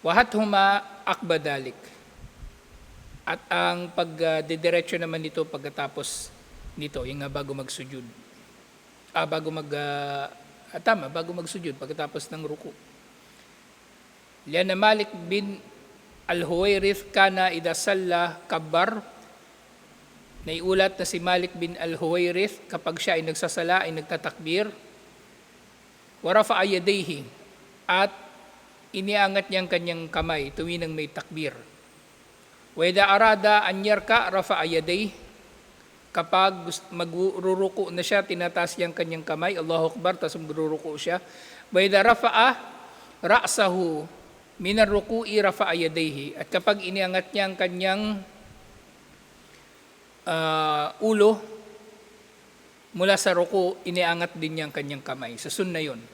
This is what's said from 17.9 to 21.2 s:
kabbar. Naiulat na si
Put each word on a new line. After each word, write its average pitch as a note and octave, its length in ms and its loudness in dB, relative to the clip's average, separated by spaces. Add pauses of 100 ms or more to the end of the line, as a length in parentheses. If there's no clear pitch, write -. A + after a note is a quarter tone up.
kabbar. E3 480 0 (1400)
Naiulat F#3+ 560 0
na F3+ 80 -2
si E3+ 160 -4